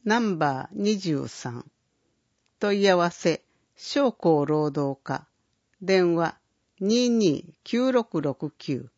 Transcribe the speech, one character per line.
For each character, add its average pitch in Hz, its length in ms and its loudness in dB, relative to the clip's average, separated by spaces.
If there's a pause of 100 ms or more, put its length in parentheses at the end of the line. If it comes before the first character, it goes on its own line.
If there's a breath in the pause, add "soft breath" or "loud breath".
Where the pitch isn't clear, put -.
ナ 220 160 2
ン 208 180 0
バ 143 340 -2
ー - 80 -12
二 202 200 0
十 147 280 -2
三。 - 380 -10 (920)
問 208 200 0
い 196 80 4
合 185 100 6
わ 170 120 2
せ、 - 340 -2 (320)
商 277 360 0
工 151 340 2
労 151 240 0
働 139 340 -4
課。 - 240 -8 (540)
電 180 320 2
話、 165 240 -2 (420)
二 233 300 2
二 202 540 0
九 254 280 0
六 226 300 -2
六 143 380 -6
九。 131 380 -8